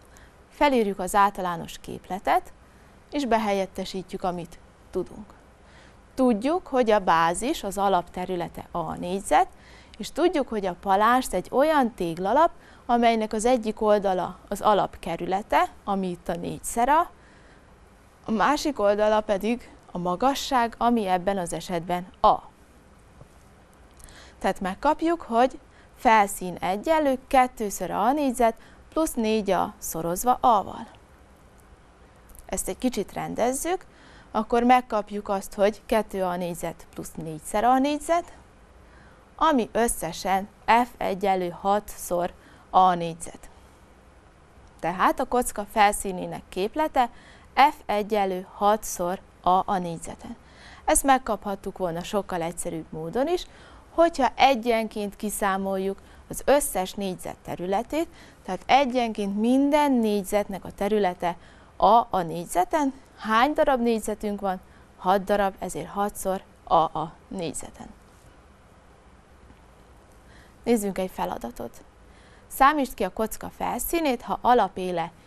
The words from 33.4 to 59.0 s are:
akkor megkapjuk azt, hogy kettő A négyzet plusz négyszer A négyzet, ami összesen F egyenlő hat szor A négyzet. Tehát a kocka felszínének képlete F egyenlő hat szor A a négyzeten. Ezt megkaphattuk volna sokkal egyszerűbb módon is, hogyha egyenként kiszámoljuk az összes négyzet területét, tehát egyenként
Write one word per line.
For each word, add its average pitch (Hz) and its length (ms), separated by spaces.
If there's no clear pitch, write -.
akkor 226 320
megkapjuk 226 640
azt, 196 260
hogy 208 320
kettő 208 380
A 180 120
négyzet 170 580
plusz - 200
négyszer 165 500
A 254 140
négyzet, 302 540
ami 285 360
összesen 190 760
F 240 300
egyenlő 190 520
hat 196 400
szor 175 440
A 185 240
négyzet. 170 560
Tehát 190 400
a 262 40
kocka 247 460
felszínének 185 800
képlete 269 600
F 277 220
egyenlő 196 680
hat 208 280
szor 180 380
A 185 200
a 196 60
négyzeten. 175 580
Ezt 302 180
megkaphattuk 214 760
volna 175 240
sokkal 190 400
egyszerűbb 170 480
módon 165 380
is, 349 180
hogyha 330 440
egyenként 226 800
kiszámoljuk 190 840
az - 160
összes 220 480
négyzet 190 520
területét, 202 640
tehát 185 240
egyenként 233 760